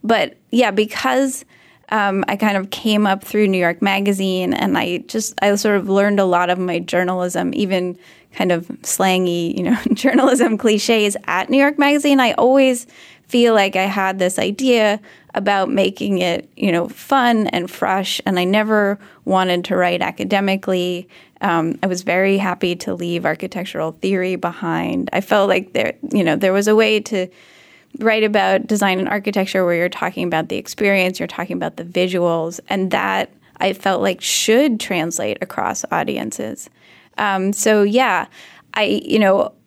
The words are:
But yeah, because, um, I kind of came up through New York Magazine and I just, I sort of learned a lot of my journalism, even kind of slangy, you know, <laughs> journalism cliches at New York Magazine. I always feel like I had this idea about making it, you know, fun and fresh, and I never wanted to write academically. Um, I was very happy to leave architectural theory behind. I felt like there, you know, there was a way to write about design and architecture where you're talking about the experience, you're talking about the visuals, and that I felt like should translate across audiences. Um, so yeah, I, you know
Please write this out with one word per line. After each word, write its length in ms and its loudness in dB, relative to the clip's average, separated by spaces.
But 340 0
yeah, 200 4
because, 720 0
um, 380 0
I 80 -4
kind 200 0
of 140 -4
came 360 0
up 180 0
through 240 2
New 100 2
York 240 0
Magazine 720 0
and 240 0
I 200 -2
just, 340 -6
I 140 4
sort 200 2
of 120 -2
learned 320 4
a 40 4
lot 260 2
of 80 0
my 200 -2
journalism, 760 -2
even 440 -2
kind 200 0
of 180 -2
slangy, 760 0
you 80 -4
know, 200 2
<laughs> 80 0
journalism 640 2
cliches 680 0
at 260 -4
New 80 4
York 200 2
Magazine. 420 4
I 120 2
always 540 4
feel 280 4
like 220 2
I 80 2
had 340 -2
this 200 0
idea 640 2
about 340 0
making 500 0
it, 380 -2
you 160 0
know, 160 -2
fun 600 0
and 220 -4
fresh, 560 -2
and 120 0
I 60 0
never 540 2
wanted 420 0
to 100 -2
write 260 0
academically. 1080 -2
Um, 420 0
I 40 0
was 160 -2
very 360 2
happy 380 -2
to 180 -8
leave 300 -6
architectural 680 -6
theory 420 -2
behind. 800 -4
I 80 0
felt 280 2
like 240 0
there, 220 -2
you 120 2
know, 100 2
there 180 0
was 140 0
a 80 4
way 260 4
to 280 -4
write 240 2
about 440 2
design 320 2
and 100 -2
architecture 560 -2
where 100 2
you're 140 0
talking 360 -4
about 240 -2
the 80 -6
experience, 600 0
you're 80 -4
talking 300 -8
about 200 -6
the 80 -12
visuals, 840 -2
and 220 -2
that 400 -2
I 140 0
felt 280 0
like 200 -2
should 600 2
translate 600 -4
across 500 -4
audiences. 800 -6
Um, 340 0
so 300 2
yeah, 440 2
I, 300 0
you 140 0
know 340 2